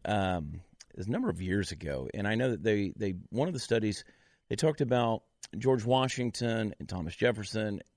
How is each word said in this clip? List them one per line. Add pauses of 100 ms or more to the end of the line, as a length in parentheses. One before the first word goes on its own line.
um, (340)
is
a
number
of
years
ago,
and
I
know
that
they,
they, (160)
one
of
the
studies, (440)
they
talked
about (360)
George
Washington
and
Thomas
Jefferson, (160)